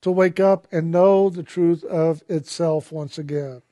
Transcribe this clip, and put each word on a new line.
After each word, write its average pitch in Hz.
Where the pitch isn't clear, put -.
to 185
wake 185
up 190
and 165
know 196
the 175
truth 170
of 160
itself 160
once 151
again. 143